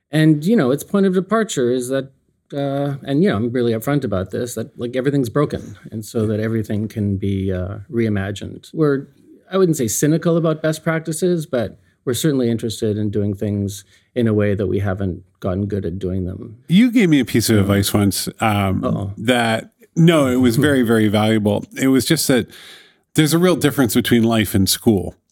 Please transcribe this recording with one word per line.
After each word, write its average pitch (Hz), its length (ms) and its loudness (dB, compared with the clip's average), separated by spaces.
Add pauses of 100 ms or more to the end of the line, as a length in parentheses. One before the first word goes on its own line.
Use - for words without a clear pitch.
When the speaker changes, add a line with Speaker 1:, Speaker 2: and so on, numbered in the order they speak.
(120)
Speaker 1:
And, 156 340 2
you 220 100 2
know, 135 160 2
its 143 120 -2
point 196 220 0
of 190 80 0
departure 185 580 -2
is 127 180 -2
that, 135 220 -4 (420)
uh, 139 500 -4
and, 139 200 0
you 208 60 4
know, 104 60 0
I'm 117 160 -2
really 120 220 0
upfront 135 300 -2
about 95 280 -4
this, 120 240 -6
that, 113 240 -10
like, 123 160 -8
everything's 131 340 0
broken, 113 480 -4 (140)
and 110 120 -10
so 110 240 -2
that 107 120 -2
everything 110 480 -2
can 101 300 -2
be, 95 340 -2
uh, 92 280 -6 (120)
reimagined. 104 840 -4
We're, 143 340 0 (440)
I 190 60 -2
wouldn't 175 200 2
say 117 100 -2
cynical 160 500 0
about 156 240 0
best 156 220 -2
practices, 160 640 -2
but 110 320 -4 (280)
we're 123 100 -2
certainly 131 340 0
interested 107 480 -2
in 104 140 -2
doing 104 240 -2
things 101 480 -4 (320)
in 120 120 0
a 107 60 2
way 104 220 2
that 98 120 -2
we 98 120 -2
haven't 95 440 -4 (180)
gotten 98 260 -4
good 98 180 -6
at 87 140 -6
doing 92 260 -4
them. 92 320 -12 (100)
Speaker 2:
You 220 240 4
gave 214 180 2
me 147 100 6
a 117 60 0
piece - 240 0
of 110 80 6
advice 101 360 2
once, 101 340 0 (140)
um, 101 420 0
Speaker 1:
Uh-oh. 107 340 -4
Speaker 2:
that, 113 540 -2 (240)
no, 165 320 6
it 127 100 0
was 123 180 4
very, 139 260 4
very 110 260 4
valuable. 104 580 2 (140)
It 135 100 2
was 131 160 4
just 160 240 2
that 123 180 2 (640)
there's 151 200 4
a 165 40 2
real 175 180 4
difference 139 380 2
between 117 300 4
life 113 320 2
and 98 120 4
school. 90 480 0 (160)